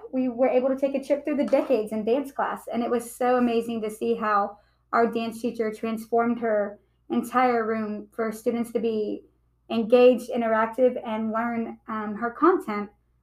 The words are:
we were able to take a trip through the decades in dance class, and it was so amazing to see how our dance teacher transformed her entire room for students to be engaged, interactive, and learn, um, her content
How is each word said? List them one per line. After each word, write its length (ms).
we 180
were 180
able 220
to 80
take 180
a 80
trip 220
through 120
the 80
decades 460
in 140
dance 260
class, 400
and 120
it 60
was 240
so 240
amazing 440
to 80
see 260
how 420
our 140
dance 340
teacher 320
transformed 680
her 400
entire 560
room 460
for 200
students 400
to 80
be 440
engaged, 600
interactive, 760
and 260
learn, 460
um, 280
her 140
content 600